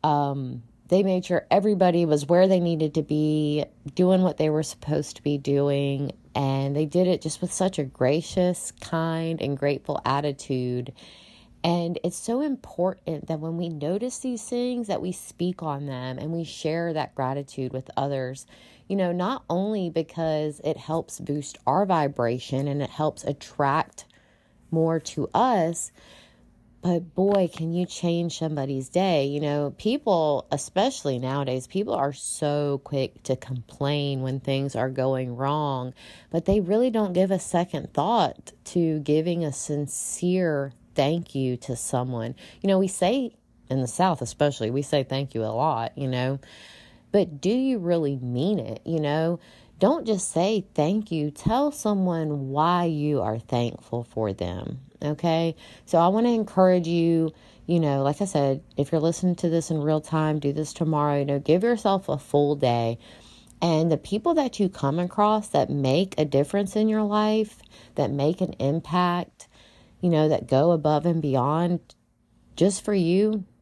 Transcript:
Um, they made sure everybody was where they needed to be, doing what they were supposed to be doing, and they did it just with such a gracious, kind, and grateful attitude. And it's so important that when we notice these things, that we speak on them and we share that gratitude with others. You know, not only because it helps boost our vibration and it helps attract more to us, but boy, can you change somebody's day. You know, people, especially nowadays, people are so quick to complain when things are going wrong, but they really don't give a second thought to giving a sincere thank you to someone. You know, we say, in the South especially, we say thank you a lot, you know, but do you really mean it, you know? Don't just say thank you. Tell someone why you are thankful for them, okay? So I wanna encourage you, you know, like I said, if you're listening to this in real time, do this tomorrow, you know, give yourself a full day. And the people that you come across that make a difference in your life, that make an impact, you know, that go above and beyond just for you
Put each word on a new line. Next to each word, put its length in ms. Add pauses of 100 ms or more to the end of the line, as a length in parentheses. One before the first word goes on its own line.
Um, 580 (280)
they 120
made 240
sure 240
everybody 560
was 220
where 200
they 120
needed 360
to 60
be, 640 (300)
doing 260
what 160
they 140
were 100
supposed 540
to 80
be 160
doing, 720 (240)
and 400
they 100
did 220
it 140
just 200
with 100
such 280
a 40
gracious, 960
kind, 640
and 160
grateful 480
attitude. 880 (680)
And 400
it's 140
so 240
important 840
that 120
when 180
we 120
notice 480
these 260
things, 440
that 140
we 100
speak 500
on 240
them 320
and 140
we 120
share 500
that 200
gratitude 580
with 240
others. 520 (400)
You 80
know, 160
not 380
only 420
because 720
it 120
helps 440
boost 480
our 180
vibration 800
and 140
it 80
helps 340
attract 840 (680)
more 280
to 360
us, 560 (880)
but 320
boy, 420
can 180
you 120
change 540
somebody's 500
day. 360
You 140
know, 380
people, 720
especially 680
nowadays, 480
people 260
are 180
so 720
quick 400
to 120
complain 880
when 160
things 360
are 140
going 460
wrong, 580 (380)
but 140
they 140
really 300
don't 240
give 160
a 80
second 560
thought 600 (120)
to 360
giving 440
a 80
sincere 1200 (220)
thank 400
you 220
to 180
someone. 600 (260)
You 60
know, 120
we 80
say, 480 (340)
in 120
the 60
South 340
especially, 480
we 120
say 220
thank 300
you 100
a 40
lot, 500
you 100
know, 320 (720)
but 300
do 80
you 300
really 380
mean 420
it, 260
you 140
know? 400 (400)
Don't 260
just 260
say 340 (100)
thank 360
you. 200
Tell 400
someone 800
why 360
you 360
are 180
thankful 640
for 280
them, 480 (220)
okay? 540 (300)
So 120
I 120
wanna 200
encourage 580
you, 460 (320)
you 140
know, 240
like 180
I 40
said, 360 (160)
if 140
you're 100
listening 360
to 120
this 220
in 100
real 200
time, 380
do 140
this 200
tomorrow, 460
you 60
know, 140
give 240
yourself 460
a 80
full 380
day. 440 (600)
And 300
the 60
people 380
that 240
you 100
come 300
across 500
that 200
make 480
a 80
difference 500
in 140
your 140
life, 580 (340)
that 160
make 300
an 180
impact, 880 (540)
you 80
know, 200
that 180
go 240
above 340
and 160
beyond 580 (760)
just 280
for 100
you 520 (160)